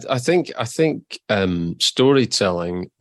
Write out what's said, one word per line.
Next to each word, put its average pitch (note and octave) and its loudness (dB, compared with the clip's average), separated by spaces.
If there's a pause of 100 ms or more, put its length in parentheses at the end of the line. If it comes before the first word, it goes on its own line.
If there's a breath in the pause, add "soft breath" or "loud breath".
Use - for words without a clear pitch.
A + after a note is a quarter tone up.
I C3 0
think, E3 0
I B2 -4
think, - -2
um, F2+ 0
storytelling F#2 0